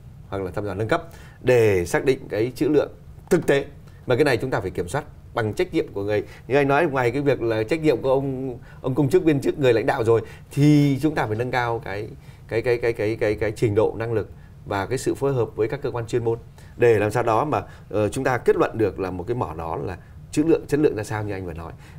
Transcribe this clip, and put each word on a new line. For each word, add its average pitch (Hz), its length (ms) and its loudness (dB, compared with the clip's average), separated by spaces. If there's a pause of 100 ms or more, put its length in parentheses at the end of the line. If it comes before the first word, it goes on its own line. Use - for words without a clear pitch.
(280)
hoặc 98 140 -6
là 90 80 -6
thăm 104 140 -6
dò 98 100 -6
nâng 107 140 -4
cấp 170 200 -2 (320)
để 107 460 4
xác 151 180 0
định 104 240 0
cái 117 260 -2
chữ - 140 0
lượng 147 220 2 (400)
thực 175 160 2
tế. 143 200 2 (400)
Mà 127 80 2
cái 135 100 4
này 135 120 4
chúng 131 140 -4
ta 131 100 -2
phải - 100 -6
kiểm 87 180 -6
soát 139 160 -4 (300)
bằng 107 200 -2
trách 180 200 -2
nhiệm - 180 -2
của 101 120 -6
người, 104 180 0 (260)
như 123 80 2
anh 143 120 4
nói, 143 180 2
ngoài 131 240 0
cái 139 120 -2
việc 123 200 2
là 113 200 0
trách 160 180 -2
nhiệm 135 220 2
của 131 80 0
ông, 131 480 -2 (220)
ông 135 140 -4
công 143 140 2
chức 175 160 4
viên 147 160 4
chức, 156 180 -2
người 131 140 6
lãnh 110 140 2
đạo 131 180 0
rồi, 113 180 4 (280)
thì 143 520 4
chúng 156 120 0
ta 151 120 0
phải 107 100 -4
nâng 123 140 -4
cao 117 340 -2
cái, 101 240 -8 (400)
cái, 113 140 0
cái, 120 160 2
cái, 120 140 0
cái, 110 240 -2
cái, 107 180 0
cái 107 220 -2
trình 107 180 0
độ 110 240 2
năng 117 140 -4
lực 101 180 -2 (360)
và 98 200 -2
cái 123 120 -4
sự 110 160 -2
phối 139 200 -2
hợp 113 220 -2
với 110 120 0
các 139 140 -8
cơ 123 80 -6
quan 117 160 -6
chuyên 117 180 -2
môn 117 140 0 (380)
để 117 220 6
làm 104 120 2
sao 123 120 0
đó 117 220 2
mà, 120 180 -2 (280)
ờ, 104 180 0
chúng 131 160 -4
ta 131 140 0
kết 208 180 2
luận 156 220 0
được 98 220 0
là 92 100 -4
một 90 160 -8
cái 120 80 -4
mỏ 87 200 -4
đó 82 220 -6
là 104 220 -8 (340)
chữ 151 140 2
lượng, - 200 2
chất 143 140 0
lượng 147 160 2
ra 107 80 -4
sao 107 200 -6
như 101 80 -6
anh 95 140 -8
vừa 85 60 -8
nói. 82 200 -12 (260)